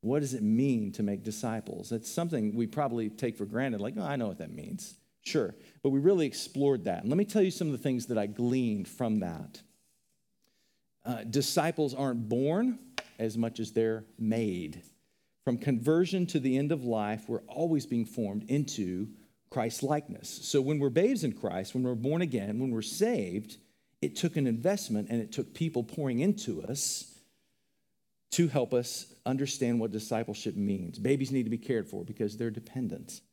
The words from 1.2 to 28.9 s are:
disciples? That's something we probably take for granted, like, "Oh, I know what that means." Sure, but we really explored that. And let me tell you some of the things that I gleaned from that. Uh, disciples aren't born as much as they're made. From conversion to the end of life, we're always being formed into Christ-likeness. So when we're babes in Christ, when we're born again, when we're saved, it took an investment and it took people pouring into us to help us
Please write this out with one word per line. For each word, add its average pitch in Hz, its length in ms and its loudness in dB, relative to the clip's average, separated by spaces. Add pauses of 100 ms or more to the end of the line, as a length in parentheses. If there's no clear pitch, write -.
disciples? 110 640 -6
That's 113 180 -4
something 135 460 0
we 113 140 0
probably 117 420 0
take 113 260 -2
for 104 80 -4
granted, 110 360 -2
like, 120 180 -4
"Oh, 190 60 -2
I 147 100 -2
know 117 140 0
what 90 100 -6
that 78 140 -8
means." - 420 -10 (280)
Sure, 107 340 0 (260)
but 139 80 4
we 135 80 2
really 170 260 6
explored 135 600 0
that. 90 160 0
And 107 100 0
let 160 80 4
me 208 60 4
tell 214 180 4
you 185 80 6
some 165 160 -2
of 151 60 0
the 123 100 -4
things 127 240 0
that 120 100 0
I 104 120 2
gleaned 117 580 2
from 110 320 0
that. 87 420 -4 (1400)
Uh, 113 200 -4
disciples 139 720 2
aren't 120 340 0
born 160 500 2 (400)
as 110 180 0
much 113 220 0
as 113 140 -4
they're 110 320 2 (120)
made. 101 680 0 (640)
From 120 140 2
conversion 160 680 4
to 165 120 0
the 131 180 2
end 143 140 2
of 143 140 0
life, 107 440 0
we're 117 200 -2
always 160 360 2
being 117 220 0
formed 107 420 -4
into 110 600 0 (420)
Christ-likeness. 135 760 -2
So - 320 0
when 147 180 2
we're 139 120 2
babes 196 340 4
in 123 80 0
Christ, 95 420 -4
when 127 80 0
we're 123 140 0
born 143 260 0
again, 113 380 -2
when 131 100 0
we're 113 120 -2
saved, 156 720 -2 (440)
it - 140 -2
took 170 220 0
an 139 100 4
investment 117 640 0
and 117 100 2
it - 120 -6
took - 220 -4
people 156 280 0
pouring 127 380 -2
into 175 420 0
us - 540 -6 (1120)
to 170 160 6
help 131 280 2
us 120 320 0 (180)